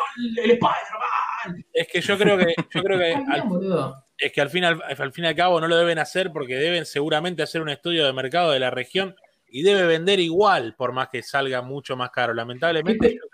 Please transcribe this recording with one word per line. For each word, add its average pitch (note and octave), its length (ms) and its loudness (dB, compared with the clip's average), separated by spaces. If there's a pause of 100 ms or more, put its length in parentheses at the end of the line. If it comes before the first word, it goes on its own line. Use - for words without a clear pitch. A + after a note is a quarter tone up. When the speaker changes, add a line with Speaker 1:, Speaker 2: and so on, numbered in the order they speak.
(180)
Speaker 1:
el, A#3 220 -4
el A3+ 120 4
Spider-Man". - 1200 -2
Speaker 2:
Es E3 160 -2
que F3 140 -2
yo G3+ 160 0
creo G3+ 200 4
que, E3+ 160 2 (160)
yo F#3 120 -4
creo F#3+ 180 0
que E3+ 120 2
Speaker 1:
<laughs> - 20 0
Está C#4+ 60 -2
bien, D3 240 -2
Speaker 2:
al, B3+ 40 -4
Speaker 1:
boludo. F3+ 560 -2 (140)
Speaker 2:
es C#3+ 160 -2
que D3 80 0
al C#3 80 2
fin, F3+ 160 0
al, E3 180 0
al C#3 300 -6
fin E3+ 100 -8
y E3 40 0
al D#3 80 0
cabo F3 260 4
no D#3+ 60 0
lo E3+ 100 4
deben E3+ 220 2
hacer F3+ 340 -2
porque B2+ 220 -6
deben D#3+ 300 0
seguramente D#3 560 -2
hacer D#3+ 200 -4
un D#3 80 -4
estudio D#3+ 360 0
de C3+ 60 4
mercado C3 400 0
de C3+ 80 2
la B2+ 100 0
región F3 460 -4 (400)
y C3+ 60 -6
debe F#3+ 240 4
vender E3+ 340 4
igual, E3+ 560 2
por B2 180 -4
más C3 160 -4
que A#2+ 120 -8
salga C3+ 400 -2
mucho C3+ 340 -10
más B2 140 -6
caro. A#2+ 240 -2
Lamentablemente, D#3+ 760 0
Speaker 1:
Este B3 120 2
Speaker 2:
yo - 140 -16